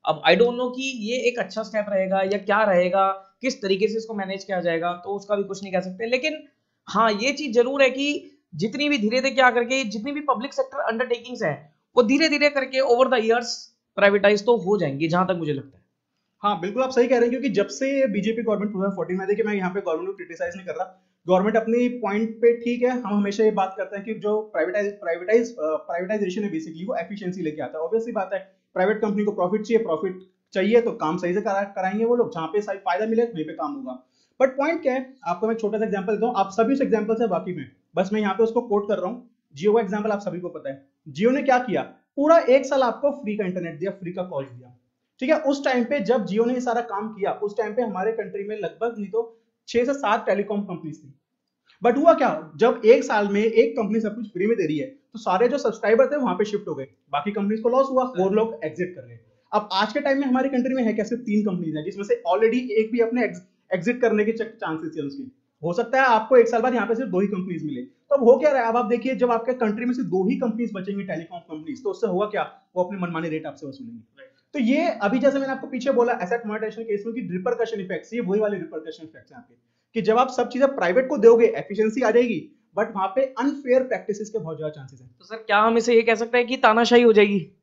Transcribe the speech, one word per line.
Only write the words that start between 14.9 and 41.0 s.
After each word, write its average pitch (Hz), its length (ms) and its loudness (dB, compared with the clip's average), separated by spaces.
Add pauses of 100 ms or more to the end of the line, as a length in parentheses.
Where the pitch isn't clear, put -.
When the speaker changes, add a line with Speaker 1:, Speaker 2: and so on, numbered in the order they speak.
Speaker 1:
जहां 180 180 2
तक 190 120 0
मुझे 151 160 -2
लगता - 240 -8
है। - 60 -20 (600)
Speaker 2:
हाँ, 196 180 0
बिल्कुल 202 220 -2
आप 254 60 0
सही 247 180 4
कह 269 60 2
रहे 240 80 4
हैं, 240 80 4
क्योंकि 254 200 -2
जब 196 180 2
से 269 320 -2
ये 269 80 2
बीजेपी 208 360 -2
government 208 300 -2
two 185 60 -4
thousand 190 160 -2
fourteen 180 220 -4
में, 190 100 -4
देखिए, 208 180 0
मैं 208 80 -2
यहाँ 185 200 -2
पे 196 80 -4
government 175 280 -4
को 196 60 -8
criticize 175 400 -8
नहीं 185 100 -16
कर 160 80 -8
रहा, - 340 -10 (200)
Government 196 300 4
अपनी 233 320 2
point 220 480 -4
पे 233 200 4
ठीक 240 240 -2
है, 247 80 2
हम 240 240 -2
हमेशा 202 300 0
ये 214 80 6
बात 190 260 -2
करते 196 180 -8
हैं 196 100 -10
कि 220 80 -8
जो 208 280 -2
privatize, 202 500 -2
प्राइवेटाइज, 196 600 0
अ, - 80 -18
प्राइवेटाइजेशन 185 840 -4
है 196 80 -4
basically, 160 360 -8
वो - 80 -6
efficiency 185 460 -8
लेके 151 200 -6
आता 147 180 -8
है। 160 60 -4
Obvious 226 200 -2
सी 233 60 -8
बात 196 220 -4
है, - 220 -10 (180)
Private 208 280 0
company 208 220 0
को 208 80 0
profit 196 300 -2
चाहिए, 226 220 2
profit 180 360 -4 (340)
चाहिए 208 280 4
तो 233 100 -2
काम 165 260 -2
सही 175 160 -2
से 202 80 0
करा-, 202 340 -4
कराएंगे 196 300 -2
वो 240 100 2
लोग, 240 180 0
जहाँ 160 140 -6
पे 202 140 -2
सही 202 160 -6
फायदा 185 280 -2
मिले 226 180 2
वहीं 165 220 -4
पे 160 80 -10
काम 151 200 -6
होगा। 127 300 -12 (380)
But 262 80 4
point 311 320 -2
क्या 262 120 0
है, 254 200 -6 (140)
आपको 180 200 -2
मैं 226 80 0
छोटा 214 220 -4
सा 220 80 0
एग्जांपल 196 280 -4
देता 208 120 -2
हूँ, 233 120 -2
आप 196 140 0
सभी 226 220 2
उस 262 80 0
example 214 340 0
से 233 120 -2
वाकिफ 175 300 -4
हैं, 131 200 -14 (180)
बस 185 180 0
मैं 214 80 0
यहाँ 196 120 0
पे 226 100 4
उसको 226 180 0
कोट 208 260 -2
कर 202 100 0
रहा 180 100 -4
हूँ। - 240 -10 (300)
Jio 208 140 4
का 233 60 4
example 208 280 -4
आप 208 100 -2
सभी 180 200 -6
को 175 100 -8
पता 143 200 -10
है, 139 180 -14 (220)